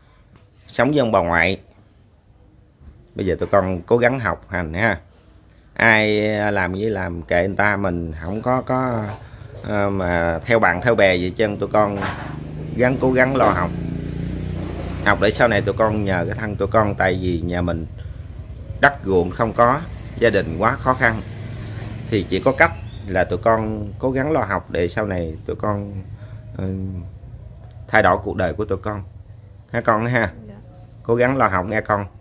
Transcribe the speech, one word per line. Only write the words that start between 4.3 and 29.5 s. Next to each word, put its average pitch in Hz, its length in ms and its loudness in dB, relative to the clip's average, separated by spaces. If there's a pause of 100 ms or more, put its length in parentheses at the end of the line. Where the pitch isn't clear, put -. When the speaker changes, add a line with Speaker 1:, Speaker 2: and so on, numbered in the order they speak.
Speaker 1:
hành 87 240 -4
ha. 95 260 0 (760)
Ai, 107 640 4
à, 104 160 0
làm 92 240 0
gì 101 100 -2
làm 92 360 -2
kệ 87 260 2
người 95 100 -4
ta, 101 200 2
mình 87 360 -2 (100)
không 98 180 -6
có, 123 200 0
có, 127 420 -2 (680)
à, 101 200 0
mà 87 560 0
theo 117 140 4
bạn 90 220 2
theo 120 140 4
bè 98 200 6
gì 90 140 0
chân, 104 280 0
tụi 101 120 -4
con 104 280 2 (800)
gắng 123 260 2
cố 131 100 2
gắng 127 240 4
lo 113 140 6
học. 90 200 2 (1400)
Học 98 160 2
để 104 100 4
sau 127 160 4
này 101 140 4
tụi 101 160 0
con 107 280 2
nhờ 90 200 0
cái 101 100 -4
thân 107 200 -6
tụi 98 120 -2
con, 104 280 4
tại 92 260 2
vì 90 240 0
nhà 87 160 -2
mình 82 240 -2 (960)
đất 139 120 6 (100)
ruộng 92 260 2
không 110 240 -2
có, 120 260 4 (400)
gia 117 100 6
đình 90 300 0
quá 113 160 2
khó 131 180 2
khăn. 117 280 0 (880)
Thì 101 200 0
chỉ 92 100 0
có 131 120 2
cách 160 200 4 (360)
là 92 160 2
tụi - 140 -2
con 107 640 0
cố 131 120 0
gắng 135 200 0
lo 147 100 2
học 98 300 -4
để 87 160 0
sau 107 180 -4
này 87 300 -4 (100)
tụi 87 100 -4
con, 101 380 -4 (640)
ừ, 95 180 -4 (1120)
thay 107 160 4
đổi 92 200 6
cuộc 98 120 -4
đời 87 180 0
của 104 120 -4
tụi 95 120 -2
con. 101 260 -6 (680)